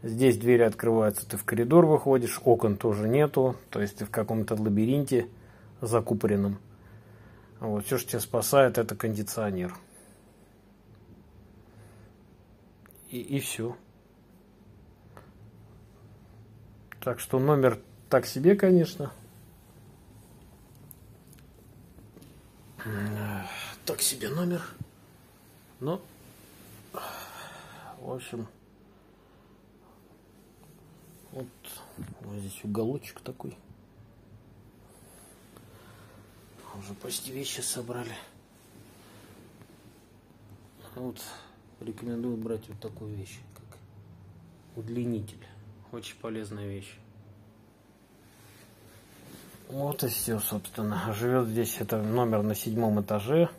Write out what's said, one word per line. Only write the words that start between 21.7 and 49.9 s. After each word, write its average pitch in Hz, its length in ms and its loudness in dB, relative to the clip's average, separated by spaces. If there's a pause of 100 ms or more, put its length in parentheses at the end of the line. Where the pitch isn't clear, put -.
Эх, 104 640 -6 (360)
Так 151 160 -4
себе 120 280 -2
номер. 175 320 0 (1160)
Но, 160 220 -4 (2000)
в 123 100 -10
общем, 120 360 -10 (2750)
вот, 131 160 -10 (720)
вот 104 180 -12
здесь 98 240 -12
уголочек 113 580 -4
такой. - 340 -12 (3250)
Уже 98 160 -14
почти 127 360 -10
вещи 131 300 -8
собрали. 117 540 -8 (2750)
Вот, 123 260 -10 (580)
рекомендую 117 580 -6
брать 110 320 -8
вот 104 100 -16
такую 107 360 -12
вещь, 95 240 -12 (160)
как - 220 -20 (960)
удлинитель. 117 720 -6 (460)
Очень 117 260 -14
полезная 107 500 -10
вещь. 98 300 -12 (2750)
Вот 139 340 -4